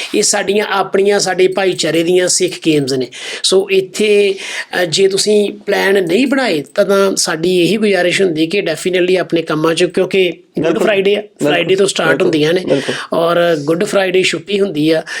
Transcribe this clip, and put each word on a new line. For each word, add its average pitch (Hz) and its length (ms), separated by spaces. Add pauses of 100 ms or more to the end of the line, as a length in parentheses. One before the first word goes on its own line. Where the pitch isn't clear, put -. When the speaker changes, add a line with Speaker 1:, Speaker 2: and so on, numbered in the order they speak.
(160)
Speaker 1:
ਇਹ 202 80
ਸਾਡੀਆਂ 202 460
ਆਪਣੀਆਂ, 196 500
ਸਾਡੇ 185 280
ਭਾਈਚਾਰੇ 175 560
ਦੀਆਂ 180 240
ਸਿੱਖ 180 260 (120)
ਗੇਮਸ 143 280
ਨੇ। 127 140 (360)
ਸੋ 190 260
ਇੱਥੇ, 196 640 (460)
ਅ, 180 40
ਜੇ 190 220
ਤੁਸੀਂ 202 440 (140)
ਪਲਾਨ 196 420
ਨਹੀਂ 233 200
ਬਣਾਏ 226 360 (120)
ਤਾਂ, 202 100
ਤਾਂ 196 300
ਸਾਡੀ 180 440
ਇਹੀ 170 180
ਗੁਜ਼ਾਰਿਸ਼ 185 440
ਹੁੰਦੀ 160 260
ਕਿ 196 120
definitely 180 600
ਆਪਣੇ 170 220
ਕੰਮਾਂ 160 340
'ਚ, 175 80
ਕਿਉਂਕਿ 180 480
ਗੁੱਡ - 360
Speaker 2:
ਬਿਲਕੁਲ। 208 160
Speaker 1:
ਫਰਾਈਡੇ 202 320
ਆ, 202 60
Speaker 2:
ਬਿਲਕੁਲ। - 260
Speaker 1:
ਫਰਾਈਡੇ 175 280
ਤੋਂ 196 120
ਸਟਾਰਟ 170 220
Speaker 2:
ਬਿਲਕੁਲ। 185 160
Speaker 1:
ਹੁੰਦੀਆਂ 156 280
ਨੇ, 185 160
Speaker 2:
ਬਿਲਕੁਲ। - 260 (180)
Speaker 1:
ਔਰ 165 220 (280)
ਗੁੱਡ 165 200
ਫਰਾਈਡੇ 190 400
ਛੁੱਟੀ 185 360
ਹੁੰਦੀ 156 320
ਆ, 160 120 (180)